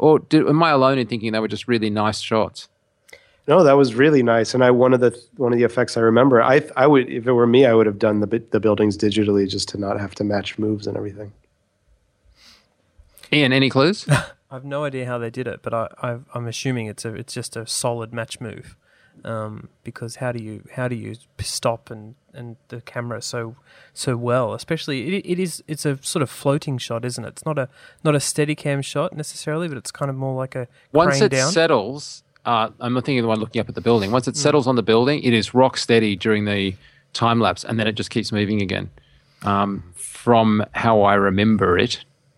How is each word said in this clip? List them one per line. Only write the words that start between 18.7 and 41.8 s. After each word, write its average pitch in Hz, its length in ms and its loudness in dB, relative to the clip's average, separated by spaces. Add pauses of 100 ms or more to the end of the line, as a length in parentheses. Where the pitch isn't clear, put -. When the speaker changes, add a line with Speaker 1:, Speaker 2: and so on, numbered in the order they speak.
Speaker 3:
um, 110 440 -10 (140)
because 117 340 -14
how 127 140 -6
do 117 120 -8
you, 107 220 -14 (100)
how 127 120 -6
do 123 80 -6
you 107 220 -10 (200)
p-, - 80 -10
stop - 460 -6
and, 110 240 -16 (180)
and 120 240 -16 (120)
the 120 120 -14
camera 120 400 -10
so, 117 360 -10 (360)
so 123 240 -4
well? 120 380 0
Especially, 156 640 -6
it, - 100 -6
it 175 140 -2
is, 175 260 -6
it's 151 180 -8
a 139 180 -2
sort 165 200 -4
of 123 80 -4
floating 139 480 -4
shot, 117 260 -8
isn't 123 200 -8
it? - 40 -12
It's - 160 -18
not 156 140 -4
a, 127 100 -6 (360)
not 151 100 2
a 143 40 2
Steadicam 143 640 -2
shot 147 320 -6
necessarily, 156 500 -8
but 143 100 -8
it's - 140 -12
kind 143 180 -6
of 135 80 -8
more 135 200 -6
like 131 180 -8
a 127 140 -8 (240)
Speaker 1:
Once 147 240 4
Speaker 3:
crane 139 80 2
Speaker 1:
it 190 60 4
Speaker 3:
down. 131 200 2
Speaker 1:
settles, 147 720 0 (220)
uh, 113 260 0 (100)
I'm 120 140 -4
not 123 100 -2
thinking 135 160 0
of - 40 0
the 113 40 0
one 110 120 0
looking 110 200 -4
up - 80 -6
at 110 60 -12
the - 60 -8
building. 107 300 2
Once 127 180 0
it 123 60 -4
Speaker 3:
Mm. - 40 -8
Speaker 1:
settles 143 280 2
on 127 100 0
the 113 60 0
building, 120 400 2
it 123 100 2
is 110 220 0
rock 127 220 4
steady 110 400 2
during 104 280 0
the 98 300 -2 (380)
time 117 280 0
lapse, 92 240 0
and 110 140 -6
then 107 80 -2
it 110 60 0
just - 180 -8
keeps 110 220 -4
moving 104 280 0
again, 95 300 -4 (520)
um, 101 400 -2 (120)
from 110 800 2
how 113 300 2
I 101 120 4
remember 98 640 2
it. 120 260 -2 (340)